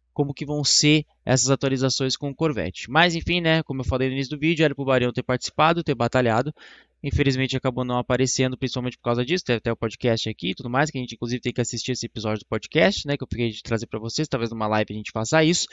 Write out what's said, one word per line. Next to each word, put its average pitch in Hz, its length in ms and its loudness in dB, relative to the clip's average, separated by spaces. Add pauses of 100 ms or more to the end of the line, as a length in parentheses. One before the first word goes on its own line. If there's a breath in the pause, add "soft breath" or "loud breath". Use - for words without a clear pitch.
(120)
como 143 220 -2
que - 100 -8
vão 147 180 -4
ser 151 440 4 (180)
essas 127 240 2
atualizações 131 680 0
com - 140 -6
o 139 60 -6
Corvette. 113 560 -4
Mas 165 240 4
enfim, 175 260 -2
né, 160 220 2
como 135 180 -6
eu 123 60 -4
falei 131 220 0
no 131 80 -2
início 139 200 -4
do - 20 -12
vídeo, 156 280 2
era 135 80 2
pro 143 100 -6
Barion 127 280 2
ter - 100 -4
participado, 160 600 0
ter 151 120 0
batalhado. 120 580 2 (500 loud breath)
Infelizmente 135 540 0
acabou 127 260 -2
não 123 140 -2
aparecendo, 127 640 0
principalmente 123 400 -4
por - 60 -20
causa 120 200 0
disso, 170 180 -2
teve 123 140 0
até 117 160 -2
o 113 40 -2
podcast 113 520 -2
aqui 110 220 -6
e 180 40 -6
tudo - 140 -10
mais, 139 220 0
que 139 80 -8
a - 20 -4
gente 123 140 -10
inclusive 120 260 -4
tem 123 100 -2
que 117 120 -4
assistir 120 300 -4
esse 120 120 -4
episódio 107 360 -4
do - 60 -20
podcast, 160 600 0
né, 143 100 -2
que - 60 -10
eu 123 40 -8
fiquei 120 220 -2
de 107 140 -6
trazer 113 240 -2
pra - 120 -8
vocês, 113 300 -4
talvez 117 220 -2
numa 113 160 -4
live 107 260 0
a 107 40 -8
gente 107 140 -10
faça 113 320 2
isso. 165 300 4